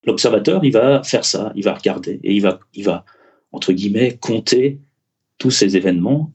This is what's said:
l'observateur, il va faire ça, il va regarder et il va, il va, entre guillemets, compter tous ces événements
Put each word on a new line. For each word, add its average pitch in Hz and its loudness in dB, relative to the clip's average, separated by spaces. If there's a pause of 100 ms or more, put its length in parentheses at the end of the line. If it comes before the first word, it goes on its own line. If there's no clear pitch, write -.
l'observateur, 117 2
il 135 4
va 135 4
faire - -2
ça, - -4
il 101 -6
va 104 0
regarder - -6
et 95 -2
il 101 4
va, 104 0 (140)
il 98 -14
va, 87 -2 (460)
entre - -2
guillemets, 104 0
compter 123 0 (600)
tous 131 0
ces 98 2
événements 98 0